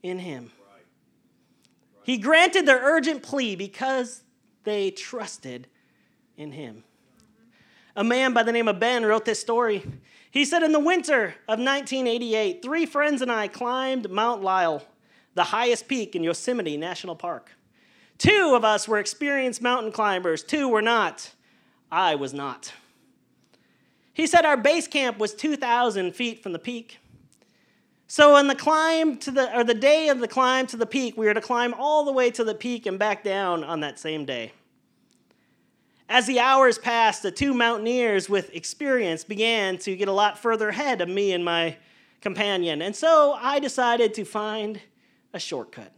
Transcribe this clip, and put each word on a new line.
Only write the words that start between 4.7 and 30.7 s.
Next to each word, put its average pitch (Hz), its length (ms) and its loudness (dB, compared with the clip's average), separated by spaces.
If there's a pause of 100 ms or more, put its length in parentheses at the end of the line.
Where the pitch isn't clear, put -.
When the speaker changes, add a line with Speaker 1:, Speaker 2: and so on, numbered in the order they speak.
Speaker 1:
trusted 139 760 -14 (720)
in 151 140 -14
him. 120 320 -16 (1120)
A 208 60 -2
man 254 300 2
by 233 100 4
the 226 100 0
name 233 140 0
of 202 140 0
Ben 240 240 0
wrote 214 220 2
this 220 120 -2
story. 233 440 -2 (480)
He 277 160 2
said, 330 160 2
"In 311 100 2
the 302 80 4
winter 294 540 0 (120)
of 220 120 -2
nineteen 262 480 -2
eighty-eight, 220 560 -2
three 302 240 -2
friends 285 340 0
and 247 100 -4
I 220 160 -2
climbed 254 640 -4
Mount 214 340 -2
Lyell, 185 440 0 (480)
the 180 100 2
highest 233 420 0
peak 233 300 -4
in 165 80 -2
Yosemite 165 540 -4
National 170 360 -10
Park. 160 360 -10 (680)
Two 359 380 4
of 226 100 4
us 214 240 2
were 214 100 0
experienced 262 640 -4
mountain 240 320 -2
climbers, 185 500 -2
two 285 240 -2
were 226 140 2
not. 214 520 0 (600)
I 170 220 2
was 139 180 -6
not." 139 400 -10 (1400)
He 311 120 0
said, 339 200 6
Our 294 100 4
base 302 320 2
camp 254 300 -2
was 208 160 -2
two 302 220 -2
thousand 233 600 0
feet 233 260 -6
from 190 100 -8
the 165 60 -8
peak. 233 420 -12 (1040)
So 294 300 8
on 285 100 8
the 277 80 2
climb 311 640 2
to - 120 -8
the, 254 260 0
or 240 80 2
the 240 100 2
day 294 340 4
of 262 120 2
the 233 80 -4
climb 262 400 2
to - 80 -12